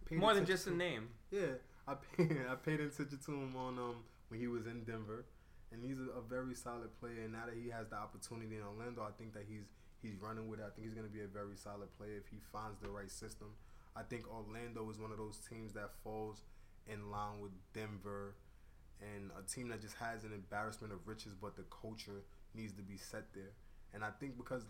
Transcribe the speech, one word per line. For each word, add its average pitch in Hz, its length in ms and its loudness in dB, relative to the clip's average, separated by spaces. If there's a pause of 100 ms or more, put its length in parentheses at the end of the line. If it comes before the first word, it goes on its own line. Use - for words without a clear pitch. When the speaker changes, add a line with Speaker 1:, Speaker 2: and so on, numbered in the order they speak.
Speaker 1:
paid 160 100 8
Speaker 2:
More 208 160 12
than 196 100 12
Speaker 1:
attention 185 120 10
Speaker 2:
just 180 100 2
a 190 40 4
Speaker 1:
to 175 60 6
Speaker 2:
name. 143 320 6 (220)
Speaker 1:
Yeah, 165 280 6 (280)
I 139 80 2
<laughs> - 220 -2
paid, 156 200 10 (140)
I 131 60 4
paid 156 240 4
attention 143 440 0
to 151 80 0
him 135 240 0
on, 127 220 2
um, 120 180 2 (320)
when 113 120 -2
he 123 80 4
was 117 180 2
in 117 180 -2
Denver, 113 420 -2 (460)
and 117 120 -6
he's 135 140 0
a, 127 200 -2
a 120 40 0
very 127 320 0
solid 120 440 -4
player. 117 260 -4
And 110 80 -2
now 113 140 -2
that 120 140 -2
he 120 100 -2
has 113 180 -2
the 110 80 -4
opportunity 107 600 -4
in 107 60 -2
Orlando, 113 400 -2
I 107 160 0
think 110 160 -6
that 104 140 -6
he's, 107 160 -6 (360)
he's 110 200 -2
running 110 280 -2
with 110 120 -2
it. 107 60 -2
I 101 40 -4
think 107 160 -6
he's 107 80 -2
gonna 110 140 -2
be 104 140 -4
a 101 40 0
very 101 300 -2
solid 101 320 -4 (100)
player 104 180 -4
if 101 140 -6
he 110 80 -6 (140)
finds 104 280 -2
the - 80 -2
right 101 220 -2
system. 107 380 -6 (480)
I 113 60 -2
think 113 300 -2
Orlando 113 580 -2
is 104 80 -4
one 107 140 -2
of 107 60 -2
those 107 200 -2 (120)
teams 110 240 -4
that 104 160 -2 (120)
falls 107 400 0 (440)
in 104 240 -4
line 104 320 0
with 98 100 -4 (220)
Denver 101 640 -2 (640)
and 101 360 -4
a 98 120 -8
team 123 180 0
that 110 140 -2
just 104 140 -8
has 113 280 -2
an 107 80 -4
embarrassment 104 600 -2
of 87 140 -6
riches, 107 280 -6
but 98 220 -6
the 95 80 -8
culture 107 580 -6 (320)
needs 110 200 -4
to 101 80 -8
be 98 140 -6
set - 380 -8
there. 98 180 -8 (420)
And 104 80 -2
I 107 60 2 (100)
think 131 200 -4
because 123 320 0